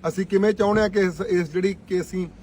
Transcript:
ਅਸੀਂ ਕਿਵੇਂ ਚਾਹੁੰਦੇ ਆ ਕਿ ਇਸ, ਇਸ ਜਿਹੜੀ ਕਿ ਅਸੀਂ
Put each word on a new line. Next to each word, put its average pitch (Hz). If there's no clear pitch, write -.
ਅਸੀਂ 185
ਕਿਵੇਂ 196
ਚਾਹੁੰਦੇ 208
ਆ 208
ਕਿ 202
ਇਸ, 185
ਇਸ 175
ਜਿਹੜੀ 185
ਕਿ 180
ਅਸੀਂ 185